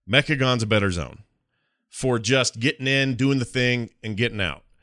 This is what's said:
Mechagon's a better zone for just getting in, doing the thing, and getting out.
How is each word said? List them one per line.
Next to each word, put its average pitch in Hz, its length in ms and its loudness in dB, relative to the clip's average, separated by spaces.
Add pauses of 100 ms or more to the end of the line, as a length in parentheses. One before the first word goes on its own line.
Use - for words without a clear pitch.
Mechagon's 127 540 2
a 110 40 -4
better 104 240 2
zone 76 280 -8 (680)
for 127 300 -2
just 120 420 0
getting 131 280 -2
in, 135 280 0
doing 135 240 2
the 123 60 -2
thing, 123 460 -2 (120)
and 110 140 -6
getting 110 240 -2
out. 78 220 -6 (200)